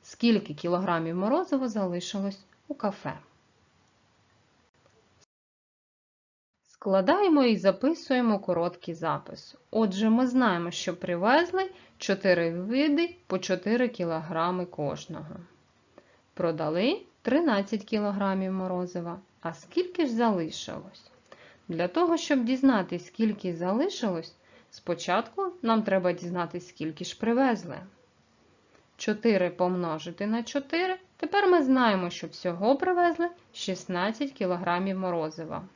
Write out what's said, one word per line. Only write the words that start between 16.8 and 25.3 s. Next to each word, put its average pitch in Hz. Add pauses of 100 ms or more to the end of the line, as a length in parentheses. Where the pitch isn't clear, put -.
тринадцять 220
кілограмів 196
морозива. 180 (220)
А 165
скільки 359
ж 247
залишилось? 202 (560)
Для 170
того, 330
щоб 285
дізнатись, 226
скільки 202
залишилось, 190 (360)
спочатку 226